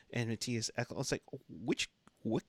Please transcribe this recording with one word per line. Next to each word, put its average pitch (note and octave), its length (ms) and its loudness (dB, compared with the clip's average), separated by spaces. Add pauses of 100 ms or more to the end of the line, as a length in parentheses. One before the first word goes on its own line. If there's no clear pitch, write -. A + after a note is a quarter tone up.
(120)
and A#2+ 180 0
Matthias A2+ 480 0
Ekholm." - 220 -2
It's C3+ 120 2
like, - 120 0 (260)
which, - 400 0 (340)
what A2 260 2